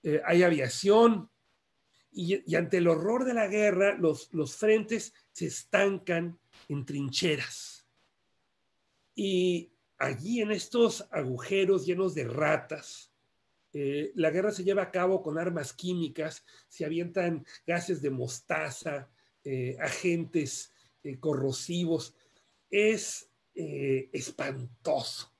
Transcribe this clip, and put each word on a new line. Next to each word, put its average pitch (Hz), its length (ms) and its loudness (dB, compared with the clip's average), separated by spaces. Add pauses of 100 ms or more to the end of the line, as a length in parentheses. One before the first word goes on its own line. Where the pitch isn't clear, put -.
Eh, 151 200 0
hay 175 200 6
aviación. 190 840 6 (840)
Y, 185 300 -2
y 165 120 -2
ante 175 200 2
el 175 120 4
horror 196 360 2
de 254 80 0
la 226 140 2
guerra, 202 500 4
los, - 380 0
los 151 200 -2
frentes 214 600 2 (180)
se - 140 -6
estancan 175 920 -2 (300)
en 143 160 -4
trincheras. 143 1000 -4 (1300)
Y 180 560 0 (260)
allí, 139 460 -2
en 208 100 0
estos - 580 2
agujeros 170 760 0
llenos 180 280 0
de 147 100 -4
ratas, 147 880 -2 (600)
eh, 143 420 -2
la 160 160 2
guerra 190 220 0
se 190 100 -8
lleva 190 200 2
a 180 80 -4
cabo 185 320 2
con 156 160 -4
armas 170 340 -4
químicas, 160 720 -4 (240)
se - 160 -8
avientan 170 600 -2 (200)
gases 170 360 -2
de 143 80 0
mostaza, 139 1000 -6 (340)
eh, 131 380 -6
agentes, 165 920 -2 (320)
eh, 135 160 -10
corrosivos. 156 960 -2 (560)
Es, 214 600 0 (240)
eh, 139 580 -2
espantoso. 131 1300 -6